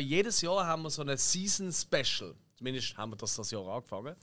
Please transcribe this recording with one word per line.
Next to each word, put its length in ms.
jedes 320
Jahr 260
haben 140
wir 80
so 140
ein 140
Season 540
Special. 640
Zumindest 400
haben 160
wir 20
das, 220
das 140
Jahr 140
angefangen. 580